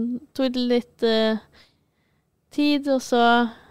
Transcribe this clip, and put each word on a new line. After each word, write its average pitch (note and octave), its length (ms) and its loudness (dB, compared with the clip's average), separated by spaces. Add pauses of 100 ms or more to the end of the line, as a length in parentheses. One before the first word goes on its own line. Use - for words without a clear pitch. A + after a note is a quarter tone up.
(340)
tok C4 200 -2
det B3+ 80 -4
litt, A#3+ 420 -2
eh, A3 340 0 (1160)
tid, D4 340 0
og C4+ 140 0
så A#3+ 200 0 (500)